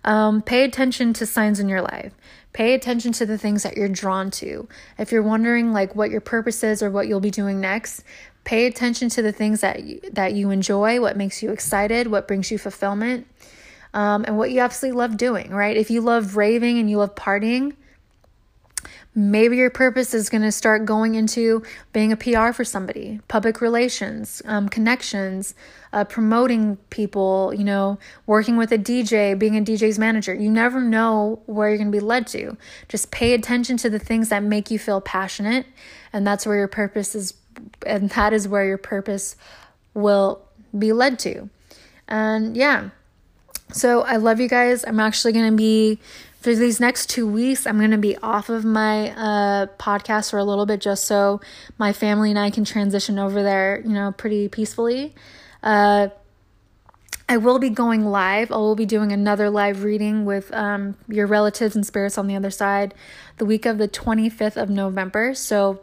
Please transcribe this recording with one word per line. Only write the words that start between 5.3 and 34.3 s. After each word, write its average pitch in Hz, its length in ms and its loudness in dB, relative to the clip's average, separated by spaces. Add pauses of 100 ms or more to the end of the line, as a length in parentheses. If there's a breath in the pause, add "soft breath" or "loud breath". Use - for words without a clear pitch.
like, 196 220 0
what 208 160 0
your 214 120 -4
purpose 226 420 -2
is 214 180 0
or 202 80 0
what 202 160 -2
you'll 208 140 0
be 202 100 0
doing 196 300 -4
next, 190 420 -6 (420 loud breath)
pay 233 200 2
attention 240 460 0
to 240 100 -2
the 214 120 0
things 214 280 0
that - 220 0
y-, - 180 -14 (120)
that 196 200 -2
you 202 180 0
enjoy, 202 480 2
what 220 200 0
makes 196 240 -6
you 214 100 -4
excited, 214 540 -2
what 208 200 -2
brings 196 240 -2
you 214 60 -4
fulfillment, 208 680 -4 (640 loud breath)
um, 208 340 0
and 208 120 -2
what 262 120 0
you 254 100 2
absolutely 247 380 -2
love 233 200 -2
doing, 233 320 -2
right? 202 260 0
If 214 140 0
you 233 100 2
love 226 360 0
raving 233 420 2
and 220 100 2
you 208 80 0
love 202 180 0
partying, 233 640 -2 (1400 loud breath)
maybe 214 420 4
your 254 140 4
purpose 254 440 0
is 214 160 0
gonna 214 220 2
start 214 340 2
going 220 300 0
into 226 460 2 (300 loud breath)
being 220 200 2
a 214 40 0
P 233 200 0
R 226 160 4
for 233 120 -4
somebody, 208 640 -8
public 226 340 0
relations, 233 840 -2
um, 208 240 -2
connections, 202 840 -2 (380 loud breath)
uh, 208 120 0
promoting 220 720 2 (140)
people, 190 640 0
you 202 80 -2
know, 196 340 0 (280 loud breath)
working 220 300 4
with 226 140 2
a 226 80 2
D 240 240 0
J, 208 320 2
being 214 220 2
a 214 40 2
D 214 160 0
J's 214 220 2
manager. 220 340 0
You 208 180 0
never 247 300 2
know 220 640 2
where 214 220 0
you're 208 100 2
gonna 208 120 0
be 208 80 0 (160)
led 247 140 0
to. - 280 -10 (320 loud breath)
Just - 220 -6
pay 240 240 2
attention 240 440 0
to 226 120 0
the 214 80 -2
things 226 300 -2
that 208 160 0